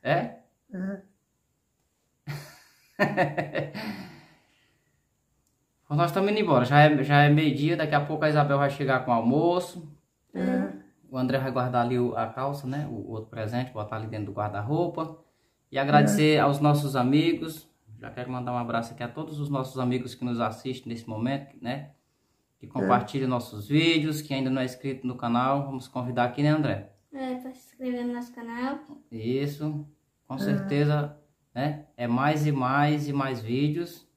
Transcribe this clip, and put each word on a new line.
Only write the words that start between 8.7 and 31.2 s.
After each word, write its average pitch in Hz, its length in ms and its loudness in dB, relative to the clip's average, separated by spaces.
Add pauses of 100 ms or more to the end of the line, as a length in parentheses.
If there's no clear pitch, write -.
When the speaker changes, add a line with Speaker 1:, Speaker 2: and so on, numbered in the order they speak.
Speaker 1:
chegar 131 340 0
com 123 80 0
o - 20 4
almoço. 160 760 2 (460)
Speaker 2:
É. 127 380 -2 (360)
Speaker 1:
O 131 80 -10
André 127 220 0
vai 131 140 -4
guardar 123 340 2
ali 127 100 0
o, 123 200 0
a 113 100 -2
calça, 139 400 -6
né? 143 240 -6
O, 120 40 -8
o 104 180 -10
outro 110 180 -10
presente, 117 400 -4
botar 104 240 -8
ali 110 140 -8
dentro 107 180 -6
do 101 60 -10
guarda-roupa. 147 840 -4 (540)
E 135 80 -2
agradecer 143 600 6
Speaker 2:
É. - 20 6
Speaker 1:
aos 143 180 4
nossos 147 380 4
amigos. 156 760 2 (300)
Já 113 100 -14
quero 127 220 -10
mandar 123 200 -6
um 123 60 -2
abraço 117 360 -4
aqui - 100 -10
a 120 40 -6
todos 156 300 -10
os 143 100 -4
nossos 131 300 -2
amigos 123 380 0
que - 80 -8
nos 120 160 -2
assistem 117 520 -4
nesse 113 160 -10
momento, 127 540 -4
né? 139 300 -8 (680)
Que - 80 -20
Speaker 2:
É. - 20 -18
Speaker 1:
compartilham 131 600 0
nossos 120 400 -6
vídeos, 156 520 2
que - 140 -6
ainda 131 160 -2
não 131 100 0
é 127 40 0
inscrito 127 420 -6
no 123 100 -4
canal. 127 500 0
Vamos 131 200 -8
convidar 123 380 0
aqui, 123 180 -2
né, 147 60 6
André? 143 420 0 (220)
Speaker 3:
É, 262 240 -6
pra 254 160 -12
se - 60 -20 (100)
inscrever 247 360 -6
no 240 100 -4
nosso 240 200 -10
canal. 240 460 -6 (320)
Speaker 1:
Isso, 143 760 -4 (400)
com 131 80 -10
Speaker 2:
É. 135 40 -8
Speaker 1:
certeza, 147 800 0 (380)